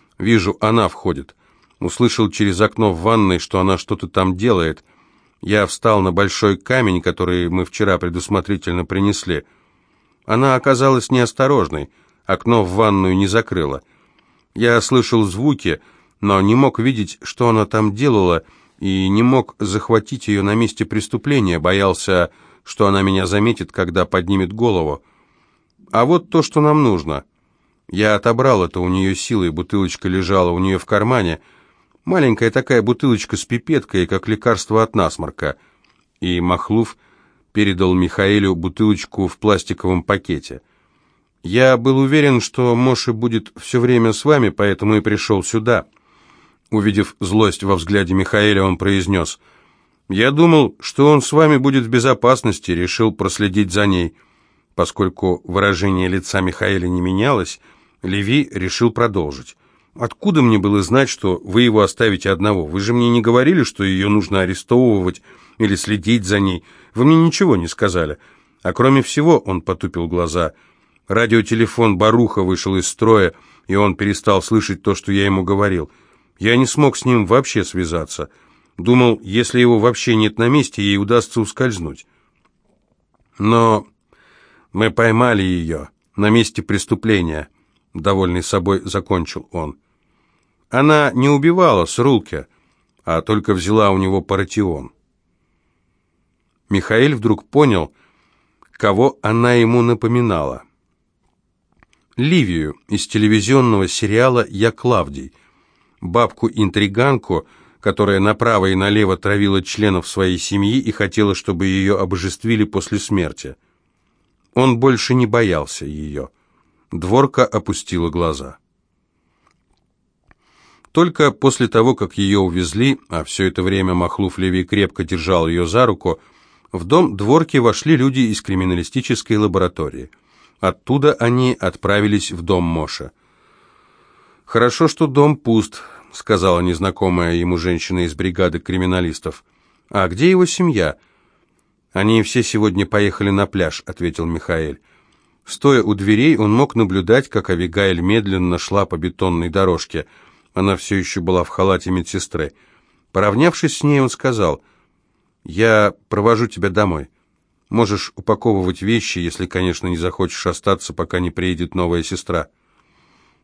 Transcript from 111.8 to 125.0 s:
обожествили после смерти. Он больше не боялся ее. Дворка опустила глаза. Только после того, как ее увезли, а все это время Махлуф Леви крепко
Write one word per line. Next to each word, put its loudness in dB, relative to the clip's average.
обожествили -2
после -4
смерти. -6
Он 2
больше 2
не 2
боялся -2
ее. -10
Дворка 2
опустила -4
глаза. -4
Только 2
после 0
того, 2
как -6
ее 2
увезли, 0
а -6
все -4
это -2
время 0
Махлуф -2
Леви -2
крепко -2